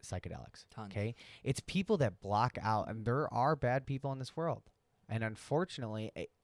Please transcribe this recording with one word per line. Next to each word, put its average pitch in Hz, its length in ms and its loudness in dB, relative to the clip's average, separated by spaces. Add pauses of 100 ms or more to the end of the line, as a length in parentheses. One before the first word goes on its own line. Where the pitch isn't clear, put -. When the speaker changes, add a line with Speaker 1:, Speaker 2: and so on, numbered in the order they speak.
Speaker 1:
psychedelics, - 640 -8
Speaker 2:
Tons. 104 220 -10
Speaker 1:
okay? 104 220 -2 (280)
It's - 180 0
people 196 360 2
that 113 240 2
block 104 400 2
out, 110 300 2
and 107 160 -6
there 127 260 2
are 135 240 4
bad 131 300 2
people 135 260 -2
in 135 60 -4
this 131 180 -8
world. 160 280 -2 (440)
And 113 160 0
unfortunately, 110 920 -2
I, 82 100 -4 (180)